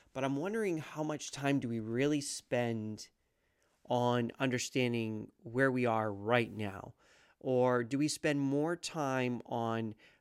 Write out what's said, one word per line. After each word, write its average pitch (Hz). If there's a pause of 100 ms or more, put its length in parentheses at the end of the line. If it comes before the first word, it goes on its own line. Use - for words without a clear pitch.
(140)
but 131
I'm 135
wondering 196
how 151
much 151
time 139
do 127
we 117
really 131
spend 117 (840)
on 123
understanding 120 (140)
where 135
we 127
are 110
right 107
now? 104 (520)
Or 123
do 127
we 151
spend 147
more 143
time 131
on 113 (260)